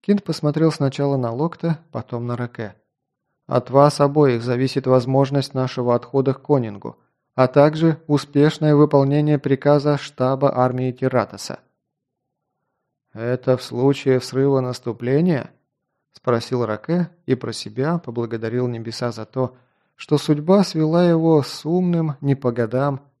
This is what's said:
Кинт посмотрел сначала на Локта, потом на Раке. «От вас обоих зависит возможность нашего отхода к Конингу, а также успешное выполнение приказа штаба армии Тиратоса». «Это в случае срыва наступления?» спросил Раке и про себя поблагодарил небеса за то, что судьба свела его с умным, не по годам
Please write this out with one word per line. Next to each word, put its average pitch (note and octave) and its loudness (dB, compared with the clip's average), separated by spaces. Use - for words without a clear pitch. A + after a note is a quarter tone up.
Кинт G3+ 0
посмотрел D3+ 0
сначала C#3 -2
на A#2+ -2
Локта, D#3+ -2
потом A#2+ -8
на A#2+ -4
Раке. A#2 -8
«От B2+ 0
вас C#3+ 4
обоих C#3+ 2
зависит B2+ -2
возможность C3 2
нашего B2+ -2
отхода C3 -2
к - -8
Конингу, A2+ -2
а B2+ 4
также D#3 4
успешное D3 2
выполнение D3 4
приказа C#3+ 2
штаба C3+ -2
армии B2+ 0
Тиратоса». B2+ -4
«Это B2 -2
в - -12
случае C3 0
срыва C3+ 0
наступления?» B2+ -2
спросил A#2+ -2
Раке D#3+ -4
и C3 0
про A#2+ -10
себя C3 -6
поблагодарил A#2 -4
небеса A#2 -6
за A2 -12
то, B2+ -6
что - -2
судьба D#3+ 2
свела E3 0
его D#3+ 2
с - -12
умным, E3 0
не C#3 2
по B2 -2
годам B2+ -2